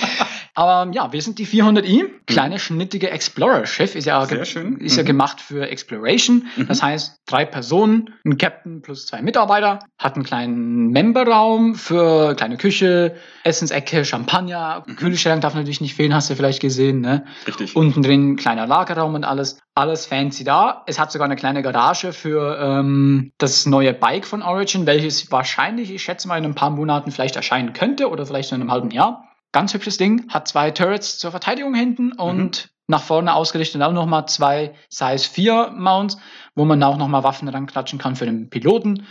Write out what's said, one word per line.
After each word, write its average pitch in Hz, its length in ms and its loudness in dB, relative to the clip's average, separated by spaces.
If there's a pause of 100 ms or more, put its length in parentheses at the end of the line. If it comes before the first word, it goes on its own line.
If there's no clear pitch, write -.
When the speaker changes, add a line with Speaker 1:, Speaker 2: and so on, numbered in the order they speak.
(540)
Speaker 1:
Aber, 180 380 2
ja, 175 220 -4
wir 151 80 -4
sind 208 160 -8
die 208 80 -6
vierhundert 214 420 4
i. 214 160 6
Speaker 2:
Mhm. 392 60 -4 (160)
Speaker 1:
Kleine, 147 320 0
schnittige 180 540 -4
Explorer-Schiff. 185 840 0
Ist 151 100 -6
ja 143 200 2
Speaker 2:
Sehr 147 140 -2
Speaker 1:
ge-, 165 60 -6
Speaker 2:
schön. 135 320 -6
Speaker 1:
ist - 200 -2
ja 160 60 4
Speaker 2:
Mhm. 139 40 -2
Speaker 1:
gemacht 139 340 2
für 143 280 -8
Exploration. 160 840 2
Speaker 2:
Mhm. - 120 -2
Speaker 1:
Das - 140 0
heißt, 151 360 -4 (100)
drei 139 180 0
Personen, 196 680 2 (120)
ein 147 140 2
Captain 165 420 -6
plus 139 240 -16
zwei 226 160 -12
Mitarbeiter, 208 580 2 (200)
hat 135 160 -4
einen 139 80 -4
kleinen 120 680 -2
Memberraum 226 840 4
für 160 600 4
kleine 117 220 -4
Küche, 180 580 2 (280)
Essensecke, 156 600 0
Champagner, 165 800 -4
Speaker 2:
Mhm. - 100 -14
Speaker 1:
Kühlschrank 165 460 0
darf 143 140 0
natürlich 147 260 -4
nicht 143 140 -6
fehlen, 147 180 2
hast 147 160 2
du 143 60 -4
vielleicht 135 240 0
gesehen, 135 420 2
ne? 135 240 0 (220)
Speaker 2:
Richtig. - 280 -6
Speaker 1:
Unten 156 280 4
drin 139 320 4
kleiner 113 320 -2
Lagerraum 160 480 0
und 147 80 -4
alles. 135 360 -4 (160)
Alles 156 320 0
fancy 139 360 -4
da. 165 440 2
Es 143 120 -6
hat 151 120 -2
sogar 147 140 -2
eine 139 100 -2
kleine 139 260 -2
Garage 135 520 0
für, 151 460 -4
ähm, 139 800 2
das - 300 2
neue 135 260 4
Bike 127 320 -2
von 208 160 -8
Origin, 185 460 0
welches 147 440 0
wahrscheinlich, 185 600 -2
ich 185 80 -10
schätze - 260 -8
mal, 175 120 -2
in 156 60 -4
ein 147 100 -4
paar 147 160 0
Monaten 147 400 -2
vielleicht 131 240 -4
erscheinen 123 380 -2
könnte 269 360 0
oder 151 160 -6
vielleicht 135 260 -6
in 127 80 -4
einem 120 120 -2
halben 120 180 -2
Jahr. 175 340 0 (300)
Ganz 180 200 0
hübsches 202 240 -6
Ding, 220 320 2
hat - 200 -4
zwei 151 220 0
Turrets 190 480 -2
zur 170 120 -8
Verteidigung 247 420 -4
hinten 247 380 0
und 185 540 -4
Speaker 2:
Mhm. - 40 -20 (180)
Speaker 1:
nach - 140 2
vorne 165 320 0
ausgerichtet 160 480 -2
auch 156 120 2
nochmal 160 340 0
zwei 147 460 0 (160)
Size 135 400 -2
vier 226 440 0
Mounts, 190 440 0 (360)
wo 147 120 2
man 151 180 4
auch 139 140 2
nochmal 139 260 0
Waffen 135 240 -2
ranklatschen 139 500 -8
kann 127 200 -4
für 127 80 -4
den 113 240 -4
Piloten. 196 600 0